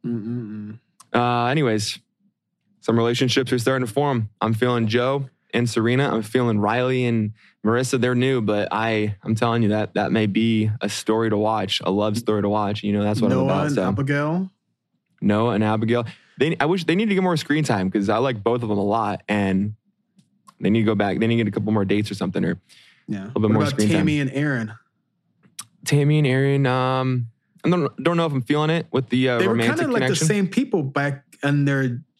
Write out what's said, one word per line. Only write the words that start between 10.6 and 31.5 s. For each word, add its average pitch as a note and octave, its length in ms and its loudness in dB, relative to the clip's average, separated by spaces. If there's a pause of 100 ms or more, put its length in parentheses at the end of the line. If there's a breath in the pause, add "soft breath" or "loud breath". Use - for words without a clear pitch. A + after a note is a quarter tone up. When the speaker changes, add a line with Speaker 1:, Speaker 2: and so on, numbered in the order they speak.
Speaker 2:
a - 100 -4
story A2+ 400 0
to G#2 80 0
watch, G#2 460 -2
a F2+ 80 -2
love G#2 260 0
story A2 260 0
to G2+ 60 0
watch. G#2 340 -2
You G2+ 100 0
know, G#2 100 0
that's A2 180 0
what A#2 100 2
I'm B2+ 80 2
Speaker 1:
Noah C3+ 60 2
Speaker 2:
about, C#3 220 0
Speaker 1:
and C#3+ 80 -2
Speaker 2:
so. F#2 120 0
Speaker 1:
Abigail? C#3+ 600 -2 (720)
Speaker 2:
Noah G#2+ 320 2
and G#2 120 0
Abigail. A2+ 420 0 (340 loud breath)
They, D#3 200 2
I C#3+ 60 2
wish E3+ 200 0
they E3+ 100 2
need G#3+ 140 0
to G3 60 0
get F#3 60 2
more F3+ 160 2
screen D3+ 260 0
time F#2+ 280 0
'cause G2+ 180 0
I G#2+ 80 2
like A#2+ 240 -2
both A#2 220 0
of G#2+ 60 -4
them G#2 100 0
a G2 40 0
lot, G#2 440 -2
and G2+ 480 0 (840)
they - 100 0
need A2+ 100 4
to G#2+ 60 2
go A2 100 2
back. G2+ 240 0
They A2+ 80 2
need A#2 100 2
to A#2 60 0
get G#2 60 0
a - 20 -4
couple G#2+ 200 -2
more G#2 140 2
dates G#2 240 0
or G2+ 60 -6
something, F#2+ 280 -4
or E2+ 160 -2 (480 soft breath)
Speaker 1:
Yeah. G2 180 -8
Speaker 2:
a - 20 -14
little G#2+ 140 -2
bit - 0 -
Speaker 1:
What G#2+ 100 2
Speaker 2:
more G#2+ 120 4
Speaker 1:
about - 100 0
Speaker 2:
screen G#2+ 160 2
Speaker 1:
Tammy D3 280 2
Speaker 2:
time. C#3 120 -2
Speaker 1:
and C3+ 80 -6
Aaron? B2+ 360 -2 (1120)
Speaker 2:
Tammy D3 320 4
and D3+ 100 4
Aaron, C#3 380 2
um, B2+ 640 0 (360)
I D#3 60 0
don't, E3+ 340 -2
don't E3+ 140 2
know E3 80 2
if D#3 80 -2
I'm C3 80 -2
feeling D3+ 300 0
it E3 200 -2
with C3 180 -2
the, B2+ 200 2
uh, A#2+ 80 0
Speaker 1:
They A#2 100 2
were A2+ 60 2
Speaker 2:
romantic A#2 280 0
Speaker 1:
kinda C#4+ 120 0
like A3 100 2
Speaker 2:
connection. D#3+ 240 0
Speaker 1:
the G#3+ 60 2
same G3+ 140 2
people A3 340 0
back C#3 440 -4 (180)
in C#3+ 220 2